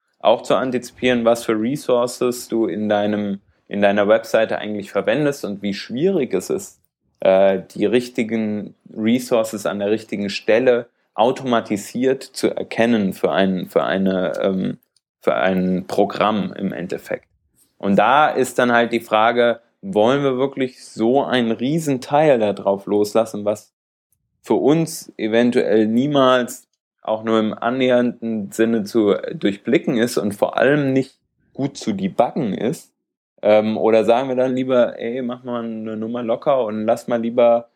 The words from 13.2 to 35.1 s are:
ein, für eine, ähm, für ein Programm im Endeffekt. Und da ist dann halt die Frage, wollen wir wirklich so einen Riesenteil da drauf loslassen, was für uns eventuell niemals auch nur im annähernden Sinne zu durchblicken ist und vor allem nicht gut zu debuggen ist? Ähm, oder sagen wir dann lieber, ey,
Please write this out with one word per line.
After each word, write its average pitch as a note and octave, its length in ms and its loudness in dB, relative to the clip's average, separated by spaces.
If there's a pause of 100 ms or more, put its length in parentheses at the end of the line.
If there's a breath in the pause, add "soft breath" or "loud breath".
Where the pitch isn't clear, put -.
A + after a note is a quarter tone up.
ein, F#2+ 360 0
für D#2+ 160 0
eine, F#2 580 0
ähm, G2 360 -2 (420)
für - 160 0
ein F#2 520 0
Programm G2+ 640 -2
im G2 200 -6
Endeffekt. - 520 -8 (520)
Und G2 180 0
da B2+ 340 4
ist B2+ 300 -2
dann B2 120 2
halt A#2 200 2
die A#2 80 -2
Frage, A#2 640 2 (200)
wollen G#2+ 420 2
wir C3+ 140 0
wirklich C3+ 480 -4
so A#2+ 380 0
einen A2+ 280 0
Riesenteil C#3+ 840 0
da G#2 160 0
drauf G2 320 -2
loslassen, G#2 600 0
was G#2+ 280 -6 (680)
für - 120 0
uns D3+ 640 0
eventuell A2 720 2
niemals B2+ 800 2 (360)
auch A2 200 -2
nur A2+ 160 2
im G#2+ 140 0
annähernden A#2+ 1000 0
Sinne A2+ 320 0
zu G#2 320 2 (180)
durchblicken A#2 640 -2
ist - 200 0
und G2 160 0
vor - 240 -2
allem C#3 360 2
nicht C3+ 240 -2 (360)
gut C#3 240 -6
zu - 160 -4
debuggen D3 600 -2
ist? - 400 -6 (480)
Ähm, G#2+ 340 4
oder A2 300 4
sagen A#2+ 240 2
wir B2+ 60 -4
dann B2+ 200 0
lieber, B2+ 440 0
ey, A#2+ 240 -6